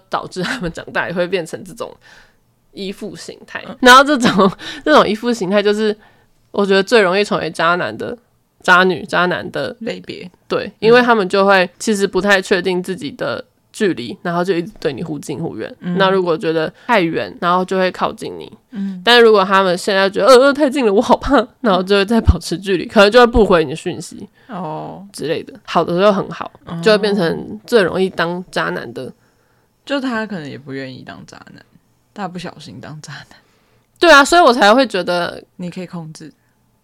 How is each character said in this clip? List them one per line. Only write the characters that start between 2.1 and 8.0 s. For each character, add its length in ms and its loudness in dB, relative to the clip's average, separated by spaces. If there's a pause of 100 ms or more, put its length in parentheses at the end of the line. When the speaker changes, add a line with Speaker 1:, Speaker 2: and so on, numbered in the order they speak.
Speaker 1:
依 200 -10
附 240 -14
形 300 -18
态。 200 -14
Speaker 2:
嗯。 140 -14
Speaker 1:
然 160 8
后 80 8
这 140 0
种， 420 2
<laughs> 240 -14
这 100 2
种 140 4
依 60 -2
附 180 -4
形 160 -4
态 140 0
就 100 2
是 240 -2 (540)
我 160 -2
觉 80 2
得 80 4
最 180 2
容 180 2
易 60 0
成 140 -4
为 120 -6
渣 240 0
男 220 -6
的， 200 -10 (460)